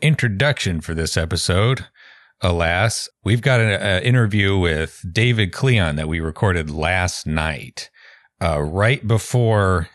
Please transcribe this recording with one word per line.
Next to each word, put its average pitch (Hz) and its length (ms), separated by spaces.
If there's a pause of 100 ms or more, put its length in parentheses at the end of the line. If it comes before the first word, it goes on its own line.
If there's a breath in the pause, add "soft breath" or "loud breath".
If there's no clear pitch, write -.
introduction 117 800
for 82 120
this 80 220
episode. 92 720 (560 loud breath)
Alas, 87 680 (160)
we've 113 180
got 123 200
an, 104 200
uh, 98 220
interview 104 540
with 80 520
David 110 440
Cleon 101 420
that 76 140
we 82 100
recorded 80 500
last 87 560
night, 78 640 (520 loud breath)
uh, 78 200
right 101 460
before 104 880